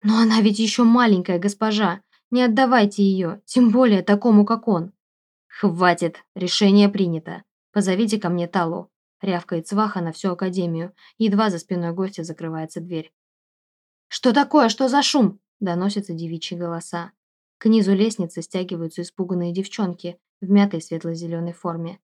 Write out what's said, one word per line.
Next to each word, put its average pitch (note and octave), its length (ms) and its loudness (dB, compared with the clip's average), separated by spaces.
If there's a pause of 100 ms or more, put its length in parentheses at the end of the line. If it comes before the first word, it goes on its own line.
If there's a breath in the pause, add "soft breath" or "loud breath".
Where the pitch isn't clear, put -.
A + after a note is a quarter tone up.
«Но G#3+ 160 2
она A3 220 4
ведь G#3 180 2
ещё A3+ 260 0
маленькая, G#3 540 4
госпожа. G3+ 640 -2 (280)
Не B3 140 2
отдавайте A3+ 600 2
её, F#3+ 420 0
тем B3 260 4
более A3 320 4
такому, G#3 420 4
как A#3 220 -4
он». F3 240 -2 (560)
«Хватит, F3 760 0 (120)
решение G3 540 4
принято. E3+ 540 -4 (280)
Позовите G#3 480 0
ко F3+ 100 -4
мне F3 180 -2
Талу», F3 440 -4 (300)
рявкает F3 460 -6
сваха G#3 340 -2
на E3 100 -4
всю F#3 200 -4
академию, F3 600 -6 (240 soft breath)
едва G#3+ 320 2
за F3 80 -4
спиной E3+ 360 -6
гостя F#3+ 300 -6
закрывается D#3+ 580 -10
дверь. E3 300 -10 (960)
«Что - 260 0
такое? C#4 360 4
Что B3+ 200 -2
за C#4+ 120 2
шум?» A#3 380 0 (200)
доносятся F#3+ 540 -4
девичьи E3 420 -10
голоса. E3+ 560 -10 (460)
К - 80 -6
низу G#3 300 4
лестницы F#3+ 480 -2
стягиваются F3 580 -8
испуганные F3 520 -6
девчонки F3+ 680 -8 (200)
в F#3+ 120 -4
мятой G3+ 320 2
светло-зелёной E3 720 -8
форме. E3 460 -10 (120)